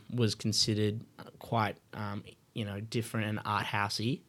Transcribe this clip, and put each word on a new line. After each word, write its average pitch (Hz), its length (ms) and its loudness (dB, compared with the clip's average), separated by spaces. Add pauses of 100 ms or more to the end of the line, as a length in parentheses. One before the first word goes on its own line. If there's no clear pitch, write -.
(140)
was 117 220 2
considered 107 680 2 (380)
quite, 107 360 2 (180)
um, 104 300 -6 (300)
you 117 100 -4
know, 101 160 -4
different 110 480 -2
and 107 160 -2
art 104 220 0
housey. 104 640 0